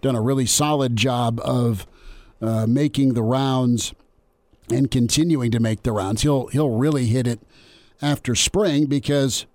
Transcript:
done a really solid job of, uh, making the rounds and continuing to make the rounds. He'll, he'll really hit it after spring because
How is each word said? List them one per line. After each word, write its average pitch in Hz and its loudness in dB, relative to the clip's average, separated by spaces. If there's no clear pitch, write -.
done 135 0
a 113 0
really 131 0
solid 139 0
job 120 0
of, 120 -2
uh, 110 -2
making 135 2
the 117 -2
rounds 127 0
and 135 2
continuing 131 0
to 113 0
make 110 -2
the 123 -2
rounds. 104 -2
He'll, 139 0
he'll 143 0
really 127 0
hit 123 0
it 117 -4
after 139 -2
spring 156 0
because 139 0